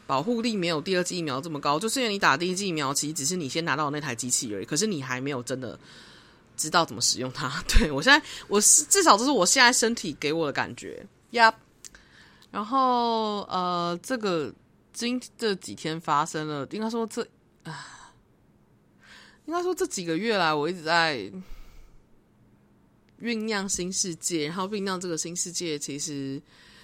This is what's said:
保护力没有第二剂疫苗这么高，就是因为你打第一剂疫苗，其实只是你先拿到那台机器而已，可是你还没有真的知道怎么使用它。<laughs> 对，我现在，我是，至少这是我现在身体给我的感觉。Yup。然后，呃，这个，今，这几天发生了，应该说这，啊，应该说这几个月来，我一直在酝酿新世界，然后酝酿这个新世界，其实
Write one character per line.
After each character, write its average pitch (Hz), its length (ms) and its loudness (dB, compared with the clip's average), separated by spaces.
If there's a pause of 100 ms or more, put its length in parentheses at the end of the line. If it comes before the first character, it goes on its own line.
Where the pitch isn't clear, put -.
保 143 160 0
护 226 180 0
力 226 140 0
没 175 120 0
有 160 120 0
第 190 160 -2
二 180 80 2
剂 175 140 -6
疫 170 40 -2
苗 135 200 -4
这 165 80 -8
么 147 100 -6
高， 147 180 2
就 220 120 -4
是 269 100 -2
因 247 60 2
为 208 80 0
你 196 40 -2
打 151 200 4
第 175 120 -2
一 180 60 -2
剂 190 140 -2
疫 - 20 -2
苗， 143 220 -2
其 143 140 -2
实 156 60 -6
只 135 120 -4
是 180 100 -2
你 151 140 -4
先 165 160 -4
拿 139 100 0
到 147 140 0
那 147 100 -4
台 139 160 -6
机 123 140 -6
器 110 260 0
而 95 60 -6
已， 113 40 -8
可 151 120 -4
是 214 100 2
你 165 140 -4
还 127 180 -6
没 139 120 -4
有 123 120 -6
真 131 160 -6
的 117 180 -10 (800)
知 151 140 -6
道 170 160 4
怎 131 100 -6
么 - 60 -8
使 - 180 2
用 127 140 -4
它。 131 300 -6
<laughs> - 40 -10
对， 175 240 8
我 139 100 -2
现 226 80 6
在， 294 160 8 (220)
我 208 140 4
是， - 240 6
至 381 180 4
少 247 140 10
这 233 80 0
是 294 60 4
我 196 140 4
现 269 160 6
在 240 120 8
身 226 200 2
体 170 240 -6
给 147 140 -2
我 165 140 0
的 139 80 -2
感 120 240 -4
觉。 - 280 -14 (280)
Yup。 226 220 6 (960)
然 208 140 -6
后， 233 840 2
呃， 175 520 -2
这 262 160 -4
个， 170 360 -2 (400)
今， 247 280 -4 (160)
这 214 180 -2
几 104 200 -10
天 160 240 -6
发 151 260 0
生 156 220 -6
了， 143 240 -6
应 208 100 -6
该 220 80 -4
说 226 180 -4
这， 226 200 -6 (360)
啊， - 500 -16 (1300)
应 302 100 -6
该 349 80 0
说 359 140 0
这 370 100 -2
几 180 200 -6
个 165 120 0
月 220 200 0
来， 160 160 4
我 151 160 0
一 185 40 -2
直 175 100 -12
在 156 460 2 (1900)
酝 220 240 -4
酿 202 240 -2
新 185 220 -4
世 185 220 -4
界， 160 340 -4
然 165 100 -8
后 190 100 -2
酝 208 140 -6
酿 190 180 -4
这 185 80 -8
个 165 100 -4
新 165 160 -6
世 180 160 -6
界， 165 300 -4
其 147 180 -8
实 139 440 -6 (420)